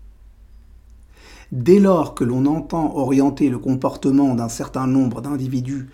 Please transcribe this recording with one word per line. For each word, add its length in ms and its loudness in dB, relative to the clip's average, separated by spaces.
Dès 260 6
lors 360 2
que 80 -2
l'on 240 0
entend 480 -2
orienter 520 2
le 120 -2
comportement 720 0
d'un 160 -2
certain 380 -6
nombre 340 0
d'individus 720 -6